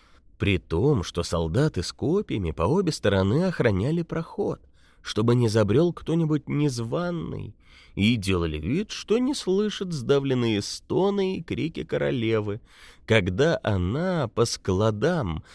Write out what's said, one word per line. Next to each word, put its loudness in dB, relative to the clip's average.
при 2
том, 2
что -6
солдаты 0
с -8
копьями -2
по -2
обе 2
стороны 2
охраняли 0
проход, -6
чтобы 2
не 4
забрёл 4
кто-нибудь -2
незваный, -4
и 4
делали 0
вид, -4
что 0
не 0
слышат -2
сдавленные 2
стоны -2
и -8
крики -6
королевы, -2
когда 2
она 0
по 0
складам 0